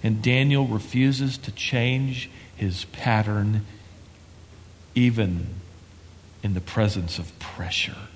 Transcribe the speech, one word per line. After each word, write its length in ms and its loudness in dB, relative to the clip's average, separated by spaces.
And 200 2
Daniel 440 4
refuses 720 2
to 140 -10
change 800 0
his 300 -4
pattern 760 0
even 540 2
in 120 0
the 60 0
presence 580 0
of 200 -10
pressure 760 -6